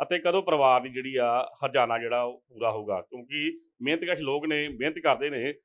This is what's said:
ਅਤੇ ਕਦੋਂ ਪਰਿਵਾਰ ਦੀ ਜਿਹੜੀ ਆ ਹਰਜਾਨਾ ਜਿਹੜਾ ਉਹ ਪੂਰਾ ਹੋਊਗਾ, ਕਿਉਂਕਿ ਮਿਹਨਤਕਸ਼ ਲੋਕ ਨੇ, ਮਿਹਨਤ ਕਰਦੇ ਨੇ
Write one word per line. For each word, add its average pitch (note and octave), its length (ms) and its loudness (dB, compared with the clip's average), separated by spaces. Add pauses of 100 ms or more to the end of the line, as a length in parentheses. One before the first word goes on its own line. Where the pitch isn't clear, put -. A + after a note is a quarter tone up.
ਅਤੇ F3 160 0
ਕਦੋਂ F3 240 2
ਪਰਿਵਾਰ C#3 380 6
ਦੀ B2+ 80 -8
ਜਿਹੜੀ C3 280 -6
ਆ A#2+ 340 2 (140)
ਹਰਜਾਨਾ A#2+ 340 4
ਜਿਹੜਾ A#2 240 0
ਉਹ B2 260 -6
ਪੂਰਾ A2+ 220 -2
ਹੋਊਗਾ, G#2 300 -2
ਕਿਉਂਕਿ D3 600 -6 (220)
ਮਿਹਨਤਕਸ਼ E3 380 -2
ਲੋਕ D3 260 -2
ਨੇ, D3+ 220 -2
ਮਿਹਨਤ C#3+ 300 -4
ਕਰਦੇ C#3+ 320 2
ਨੇ C3+ 240 -4 (100)